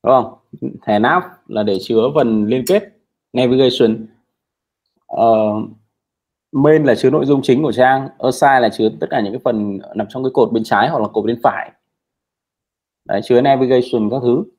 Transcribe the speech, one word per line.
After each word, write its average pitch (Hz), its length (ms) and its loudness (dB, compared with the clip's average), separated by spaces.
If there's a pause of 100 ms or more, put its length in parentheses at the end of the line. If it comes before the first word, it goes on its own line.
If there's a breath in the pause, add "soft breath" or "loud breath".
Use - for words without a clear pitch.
Đúng 117 100 4
không? 123 260 0 (420)
Thẻ 104 180 0
nav 151 240 2 (240)
là 107 160 -4
để 101 180 -2
chứa 113 200 0 (140)
phần 113 300 0
liên 123 220 -2
kết, 202 160 2 (500)
navigation. 123 760 2 (1000)
Ờ, - 200 0 (1200)
main 151 320 2
là 127 120 2
chứa 131 140 2
nội 143 160 0
dung 139 180 0
chính 135 200 0
của 139 80 -2
trang, 131 380 0 (100)
assign 131 420 2
là 113 80 2
chứa 110 200 0 (100)
tất 80 100 -6
cả - 120 -4
những 101 120 -6
cái 123 100 -10
phần 104 360 -4 (160)
nằm 104 140 -6
trong 131 140 -10
cái 131 100 -2
cột 113 180 2
bên 113 120 -2
trái 113 260 0
hoặc 156 100 -4
là 107 140 -2
cột 104 120 -4
bên 117 180 -4
phải. 104 280 -2 (1300)
Đấy, 101 180 -2
chứa 123 180 4
navigation 127 680 2
các 127 120 -4
thứ. 123 220 0 (160)